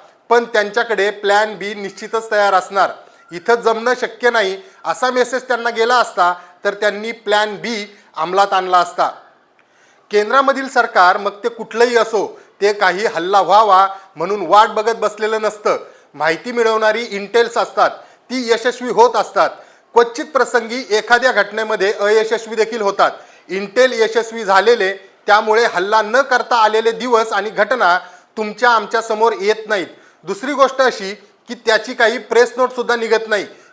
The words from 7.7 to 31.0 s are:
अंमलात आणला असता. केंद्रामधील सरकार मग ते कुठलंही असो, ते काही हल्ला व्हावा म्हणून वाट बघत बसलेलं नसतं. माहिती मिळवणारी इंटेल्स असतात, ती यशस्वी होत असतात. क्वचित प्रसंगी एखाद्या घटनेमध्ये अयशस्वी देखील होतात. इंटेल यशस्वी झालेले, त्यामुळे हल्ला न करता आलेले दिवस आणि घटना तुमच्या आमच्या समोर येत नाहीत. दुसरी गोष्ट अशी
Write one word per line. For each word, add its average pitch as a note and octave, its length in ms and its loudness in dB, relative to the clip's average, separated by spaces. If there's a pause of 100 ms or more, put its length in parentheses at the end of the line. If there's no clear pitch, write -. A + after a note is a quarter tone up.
अंमलात F#3 360 0
आणला F#3 260 0
असता. F3 300 0 (1000)
केंद्रामधील C4 580 2
सरकार G#3 480 4
मग G3+ 140 -4
ते A#3 180 -8
कुठलंही A#3 480 -2
असो, G#3+ 440 0 (200)
ते G3+ 120 2
काही G3+ 340 0
हल्ला F#3 340 0
व्हावा F#3+ 480 6 (280)
म्हणून F#3 300 -4
वाट G#3 220 6
बघत G#3+ 280 -2
बसलेलं G#3+ 460 -2
नसतं. G#3 360 -2 (360)
माहिती E3 380 -4
मिळवणारी A3 580 0
इंटेल्स A3 480 0
असतात, F#3+ 320 0 (420)
ती A#3+ 200 -2
यशस्वी A#3+ 380 -2
होत A3+ 260 4
असतात. G3 340 0 (420)
क्वचित A#3+ 320 2
प्रसंगी A#3 680 -2
एखाद्या A#3 420 2
घटनेमध्ये G#3 600 0
अयशस्वी A3 640 0
देखील A3 240 -2
होतात. G3 300 2 (380)
इंटेल G3+ 440 0
यशस्वी A3+ 520 -2
झालेले, G3 480 4 (340)
त्यामुळे G#3+ 380 4
हल्ला G#3 380 0
न A3 180 2
करता B3 360 0
आलेले A3 340 2
दिवस A3+ 420 0
आणि G#3 180 -4
घटना G3 480 2 (380)
तुमच्या G#3+ 340 0
आमच्या A3 320 0
समोर A3 380 0
येत G#3+ 280 -2
नाहीत. G3 180 -2 (380)
दुसरी G3 280 -6
गोष्ट C4 280 2
अशी G#3+ 340 -2 (340)